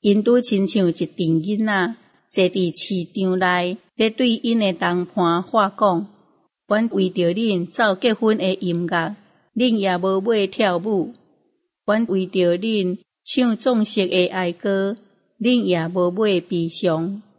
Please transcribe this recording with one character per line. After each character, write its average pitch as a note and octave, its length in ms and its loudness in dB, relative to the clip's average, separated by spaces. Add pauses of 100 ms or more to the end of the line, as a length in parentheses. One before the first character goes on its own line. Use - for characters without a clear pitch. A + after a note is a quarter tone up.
因 G#3 240 2
拄 A#3+ 160 4
亲 G3 260 0
像 F#3 220 2
一 E3+ 40 0
群 D#3+ 500 0
囡 G#3 240 -2
仔， G#3+ 300 -2 (340)
坐 F#3+ 140 2
伫 F3+ 280 0
市 F3+ 400 -2
场 F#3 260 0
内， F3+ 380 0 (200)
咧 A3+ 120 2
对 A3+ 280 0
因 A#3 220 -2
的 G3+ 140 0
同 F3 320 -2
伴 F3 380 0
话 G3 340 0
讲 G3 320 0 (600)
：“阮 A3 220 0
为 F#3+ 200 0
着 F3 240 0
恁 G3 340 -2
奏 G#3+ 280 0
结 A3+ 180 0
婚 A3 240 0
的 F#3+ 160 0
音 F3 320 -4
乐， E3+ 300 -4 (380)
恁 A#3 220 0
也 F#3+ 220 0
无 F#3+ 220 0
买 G#3 260 0
跳 F#3+ 320 0
舞。 G3 340 -2 (720)
阮 A3 220 0
为 F#3+ 200 -2
着 F3+ 300 2
恁 G3 420 -2 (260)
唱 A#3+ 320 0
壮 A#3 280 2
饰 G3+ 220 0
的 F3+ 220 2
哀 F#3 240 -4
歌， G3 440 -2 (440)
恁 A#3+ 240 2
也 E3+ 240 0
无 F3+ 200 0
买 F#3+ 320 0
悲 E3+ 280 -2
伤。” E3+ 520 -2 (180)